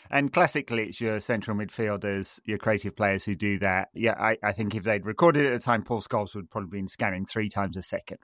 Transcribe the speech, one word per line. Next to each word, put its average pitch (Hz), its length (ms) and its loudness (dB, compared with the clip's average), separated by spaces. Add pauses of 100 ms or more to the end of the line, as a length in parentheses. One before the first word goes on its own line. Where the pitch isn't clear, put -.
and 139 240 0
classically, 139 520 2
it's 98 160 -10
your 110 200 0
central 110 340 -2
midfielders, 101 920 -4
your 107 100 -2
creative 101 400 0
players 98 280 2
who 104 100 -2
do 101 240 0
that. 95 340 2
Yeah, 110 260 2
I, 110 240 2
I 104 100 2
think 107 220 -4
if 98 100 -4
they'd 104 200 0
recorded 143 400 4
it 135 80 2
at 123 80 0
the - 40 -10
time, 117 180 4
Paul 117 180 -2
Scholes 104 340 -2
would 98 140 -10
probably 98 220 -6
been 98 180 -6
scanning 98 380 -2
three 107 240 -2
times 95 260 -2
a 92 60 -6
second, - 420 -8